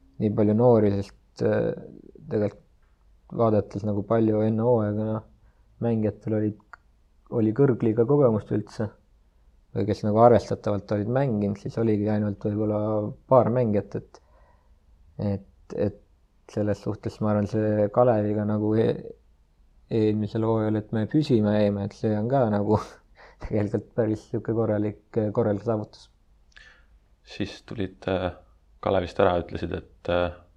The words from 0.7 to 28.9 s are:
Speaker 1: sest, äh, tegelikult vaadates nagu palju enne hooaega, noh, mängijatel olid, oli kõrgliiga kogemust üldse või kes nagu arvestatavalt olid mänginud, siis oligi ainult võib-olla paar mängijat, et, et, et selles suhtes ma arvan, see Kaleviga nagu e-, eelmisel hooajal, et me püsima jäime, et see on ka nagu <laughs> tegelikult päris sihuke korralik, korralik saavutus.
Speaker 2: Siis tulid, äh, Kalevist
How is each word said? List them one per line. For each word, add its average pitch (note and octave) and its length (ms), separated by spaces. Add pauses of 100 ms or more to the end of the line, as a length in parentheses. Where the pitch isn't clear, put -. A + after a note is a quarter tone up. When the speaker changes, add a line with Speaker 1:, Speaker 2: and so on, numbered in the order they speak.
Speaker 1:
sest, - 480
äh, A2 240 (600)
tegelikult G#2 320 (720)
vaadates G#2+ 540
nagu G2+ 180
palju A2 400
enne A2 200
hooaega, G#2+ 440
noh, A2 140 (600)
mängijatel G#2+ 560
olid, G#2+ 200 (760)
oli A2 240
kõrgliiga A#2 480
kogemust B2 480
üldse G#2+ 380 (840)
või G#2+ 140
kes F#2+ 160
nagu G#2+ 160
arvestatavalt G#2+ 720
olid G#2 160
mänginud, A2 480
siis - 240
oligi G#2+ 320
ainult G#2 320
võib-olla G#2+ 340 (500)
paar B2 240
mängijat, A2 440
et, - 240 (960)
et, - 580
et - 240 (540)
selles G#2 320
suhtes G#2+ 360
ma G#2+ 100
arvan, G#2 180
see G#2+ 440
Kaleviga G#2+ 520
nagu G#2+ 320
e-, - 380 (720)
eelmisel G#2+ 560
hooajal, G#2+ 320
et G#2+ 160
me A2 160
püsima A2 480
jäime, G2+ 300
et - 100
see A2 160
on G#2 160
ka C3+ 240
nagu G#2 240 (340)
<laughs> - 320
tegelikult G#2 540
päris G#2+ 320
sihuke A#2 240
korralik, G#2+ 520 (280)
korralik G#2 320
saavutus. A2 440 (1120)
Speaker 2:
Siis - 440
tulid, - 420
äh, F#2 260 (500)
Kalevist F#2+ 360